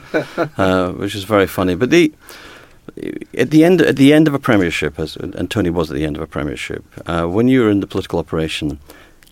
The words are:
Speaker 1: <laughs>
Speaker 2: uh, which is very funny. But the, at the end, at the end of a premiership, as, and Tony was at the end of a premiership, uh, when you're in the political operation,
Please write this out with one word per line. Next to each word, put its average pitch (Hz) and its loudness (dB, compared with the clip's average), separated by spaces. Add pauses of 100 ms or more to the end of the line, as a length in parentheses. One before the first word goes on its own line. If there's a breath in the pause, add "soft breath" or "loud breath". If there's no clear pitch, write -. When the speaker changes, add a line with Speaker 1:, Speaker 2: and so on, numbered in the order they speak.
(140)
Speaker 1:
<laughs> 156 -4
Speaker 2:
uh, 92 0
which 101 -8
is 98 -10
very 98 2
funny. 92 -2
But 123 -2
the, 165 4 (1200 loud breath)
at 123 0
the 156 6
end, 175 4
at 135 4
the 139 6
end 156 6
of 143 0
a 139 -2
premiership, 85 0
as, 78 -8
and - -8
Tony 95 0
was 85 -2
at 71 -8
the 76 -2
end 73 -6
of 78 -10
a 78 -10
premiership, - -8 (240)
uh, 85 -2
when 104 2
you're 127 4
in 101 2
the 92 -4
political 92 -4
operation, 80 -6 (540 loud breath)